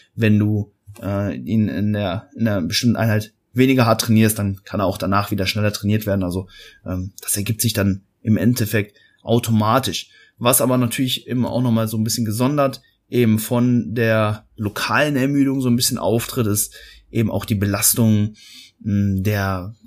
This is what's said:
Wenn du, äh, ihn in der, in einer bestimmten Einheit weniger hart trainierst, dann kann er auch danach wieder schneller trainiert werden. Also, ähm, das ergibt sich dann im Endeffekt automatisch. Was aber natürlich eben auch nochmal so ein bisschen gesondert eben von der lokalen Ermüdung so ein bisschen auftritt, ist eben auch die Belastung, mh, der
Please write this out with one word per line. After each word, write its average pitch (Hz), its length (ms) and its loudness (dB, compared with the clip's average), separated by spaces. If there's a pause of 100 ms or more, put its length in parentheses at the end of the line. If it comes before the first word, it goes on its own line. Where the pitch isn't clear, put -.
(140)
Wenn 107 240 4
du, 104 340 0 (300)
äh, 101 340 -4
ihn 104 320 0
in 98 240 -2
der, 104 440 -4
in 113 120 0
einer 101 140 -2
bestimmten 110 340 0
Einheit 107 360 0 (200)
weniger 131 340 4
hart 113 160 2
trainierst, 110 360 4
dann 98 260 -4
kann 101 160 -6
er 98 60 0
auch - 120 -2
danach 98 320 -2
wieder 98 160 -2
schneller 104 260 -2
trainiert 104 340 -2
werden. 98 160 0
Also, 92 260 -4 (360)
ähm, 92 360 -8
das - 160 -6
ergibt 104 240 -4
sich 113 120 -2
dann 98 300 0 (200)
im 110 140 2
Endeffekt 107 600 0 (260)
automatisch. 113 880 0 (280)
Was 123 220 2
aber 127 180 2
natürlich 127 480 -2
eben 123 180 -2
auch - 160 -2
nochmal 113 280 2
so 110 100 -4
ein 110 60 0
bisschen 117 200 -2
gesondert 135 560 0 (300)
eben 113 280 4
von 123 560 0
der 110 520 0 (100)
lokalen 123 600 -2
Ermüdung 135 440 0
so 127 80 0
ein 120 80 4
bisschen - 220 -2
auftritt, 113 480 -2
ist 101 280 -2 (360)
eben 110 200 0
auch - 140 -4
die 113 120 -2
Belastung, 104 760 2 (460)
mh, 101 420 0
der 98 520 -2 (120)